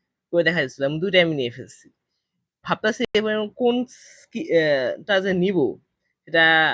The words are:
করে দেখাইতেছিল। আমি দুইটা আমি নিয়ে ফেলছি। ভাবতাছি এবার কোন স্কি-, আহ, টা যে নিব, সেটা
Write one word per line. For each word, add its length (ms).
করে 120
দেখাইতেছিল। 420
আমি 140
দুইটা 220
আমি 140
নিয়ে 140
ফেলছি। 400
ভাবতাছি 400
এবার 360
কোন 400
স্কি-, 680
আহ, 460
টা 180
যে 120
নিব, 440
সেটা 480